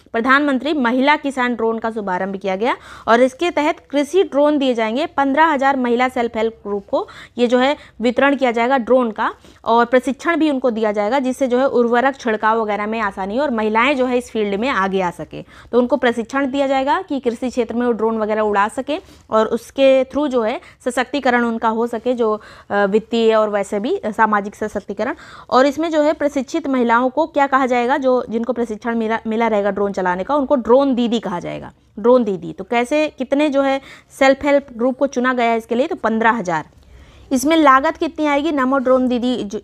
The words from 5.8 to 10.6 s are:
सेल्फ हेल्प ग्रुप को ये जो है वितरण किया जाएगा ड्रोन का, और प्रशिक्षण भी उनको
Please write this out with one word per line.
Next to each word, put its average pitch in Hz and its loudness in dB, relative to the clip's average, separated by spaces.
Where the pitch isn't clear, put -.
सेल्फ 233 -4
हेल्प 220 -2
ग्रुप 202 -6
को 330 -2
ये 240 4
जो 247 2
है 277 2
वितरण 262 2
किया 247 0
जाएगा 233 0
ड्रोन 240 2
का, 247 -4
और 233 4
प्रशिक्षण 262 0
भी 302 2
उनको 262 0